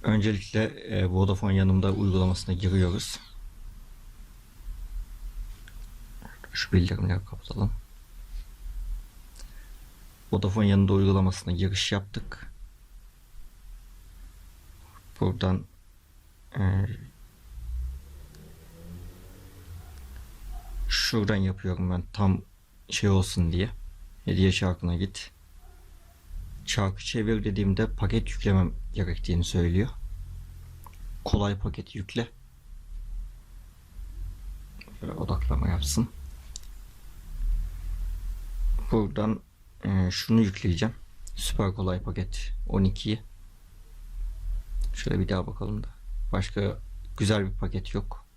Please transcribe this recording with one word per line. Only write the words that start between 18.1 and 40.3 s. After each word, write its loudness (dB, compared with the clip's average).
şuradan 2
yapıyorum 0
ben 0
tam 4
şey 2
olsun 4
diye. 0
Hediye 6
çarkına 2
git. -4
Çarkı 0
çevir 2
dediğimde 2
paket 2
yüklemem 4
gerektiğini 0
söylüyor. 2
Kolay 2
paket -4
yükle. -2
Şöyle -6
odaklama 0
yapsın. 2
Buradan, 2
e, 4
şunu 4